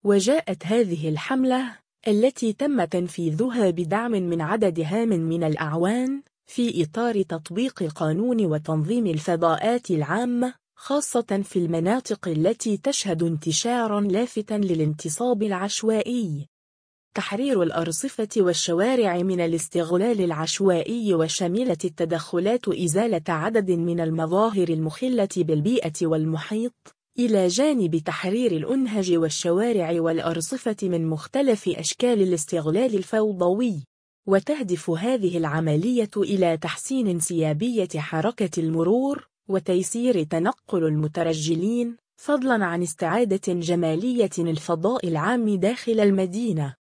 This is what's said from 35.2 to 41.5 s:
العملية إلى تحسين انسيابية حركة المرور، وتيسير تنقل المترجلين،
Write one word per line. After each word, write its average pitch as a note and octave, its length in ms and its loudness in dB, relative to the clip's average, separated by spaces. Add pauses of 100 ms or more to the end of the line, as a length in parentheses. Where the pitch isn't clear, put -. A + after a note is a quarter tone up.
العملية E3 760 0
إلى F#3 400 2
تحسين G#3+ 500 -4
انسيابية F3 880 0
حركة E3 640 -2
المرور، F3 680 0 (200)
وتيسير F#3+ 760 0
تنقل E3+ 640 -2
المترجلين، E3 1120 0 (260)